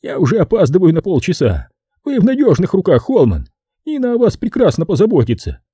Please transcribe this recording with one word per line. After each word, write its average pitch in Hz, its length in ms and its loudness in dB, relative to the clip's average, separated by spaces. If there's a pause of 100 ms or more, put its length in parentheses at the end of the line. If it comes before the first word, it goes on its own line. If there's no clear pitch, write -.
Я - 180 -8
уже 175 180 2
опаздываю 175 560 2
на 165 80 0
полчаса. 135 680 -2 (340)
Вы 277 160 -2
в 175 40 4
надёжных 240 500 2
руках, 175 300 2
Холман. 117 440 0 (380)
Нина 262 280 -4
о 233 40 -2
вас 233 200 0
прекрасно 170 480 -2
позаботится. 147 760 -2 (120)